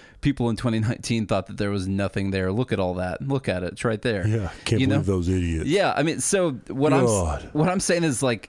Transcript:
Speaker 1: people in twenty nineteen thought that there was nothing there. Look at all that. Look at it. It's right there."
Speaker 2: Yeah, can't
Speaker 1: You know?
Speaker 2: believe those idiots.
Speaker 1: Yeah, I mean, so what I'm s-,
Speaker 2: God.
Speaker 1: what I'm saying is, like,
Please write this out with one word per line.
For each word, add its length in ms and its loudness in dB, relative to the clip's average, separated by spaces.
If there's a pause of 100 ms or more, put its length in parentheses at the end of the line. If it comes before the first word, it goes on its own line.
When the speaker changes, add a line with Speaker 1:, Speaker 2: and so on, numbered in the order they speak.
(220)
Speaker 1:
people 260 0
in 80 0
twenty 240 0
nineteen 460 -2
thought 220 -2
that 100 -12
there 120 0
was 160 -2
nothing 440 -2
there. 200 0
Look 220 -2
at 80 -2
all 140 0
that. 260 -6
Look 260 -2
at 160 -2
it. 120 -6
It's 100 -12
right 160 0
there." 260 -2
Speaker 2:
Yeah, 220 0 (160)
can't 160 2
Speaker 1:
You 60 4
know? 80 2
Speaker 2:
believe 120 2
those 220 2
idiots. 400 0
Speaker 1:
Yeah, 260 2
I 80 0
mean, 180 0
so 320 0 (160)
what 260 2
I'm 100 4
s-, 60 4
Speaker 2:
God. 420 0
Speaker 1:
what 160 2
I'm 120 0
saying 240 2
is, 180 0
like, 260 0